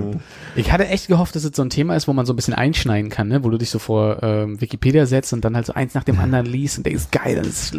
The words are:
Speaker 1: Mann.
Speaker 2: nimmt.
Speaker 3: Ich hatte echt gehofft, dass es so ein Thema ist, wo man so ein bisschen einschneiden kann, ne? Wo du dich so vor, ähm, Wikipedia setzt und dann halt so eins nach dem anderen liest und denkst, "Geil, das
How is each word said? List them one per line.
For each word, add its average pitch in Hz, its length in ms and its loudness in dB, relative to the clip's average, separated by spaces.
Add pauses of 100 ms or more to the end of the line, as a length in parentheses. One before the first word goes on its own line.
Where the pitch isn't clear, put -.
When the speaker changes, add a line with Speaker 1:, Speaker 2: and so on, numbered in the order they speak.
Speaker 1:
Mann. 101 100 -2
Speaker 2:
nimmt. - 120 -6 (320)
Speaker 3:
Ich - 160 0
hatte 185 160 4
echt 190 220 -2
gehofft, 175 260 4
dass 156 80 -2
es 151 140 -2
so 143 60 2
ein 131 60 0
Thema 160 280 0
ist, 151 100 0
wo 143 60 0
man 131 140 2
so 127 60 0
ein 123 40 0
bisschen 117 180 -2
einschneiden 113 560 0
kann, 107 160 -2
ne? 131 160 2
Wo 120 80 2
du 113 80 0
dich 120 120 -2
so 110 100 -2
vor, 107 420 0
ähm, 107 380 -2
Wikipedia 135 440 2
setzt 131 280 0
und 117 120 -2
dann 113 120 2
halt 117 100 -2
so - 80 -6
eins 131 200 -2
nach 135 100 -2
dem 101 160 2
anderen 123 260 2
liest 131 320 -2
und - 80 -4
denkst, - 240 -2
"Geil, - 320 -2
das - 360 -6